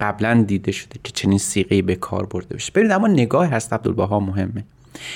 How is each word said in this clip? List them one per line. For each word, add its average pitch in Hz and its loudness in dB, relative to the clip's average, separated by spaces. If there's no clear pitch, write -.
قبلاً 107 2
دیده 98 -2
شده - -12
که - -12
چنین 98 2
صیغه‌ای 98 2
به 92 0
کار 95 -6
برده - -8
بشه. - -10
ببینید، 214 2
اما 202 2
نگاه 143 4
حضرت - -4
عبدالبها 101 0
مهمه. 98 -4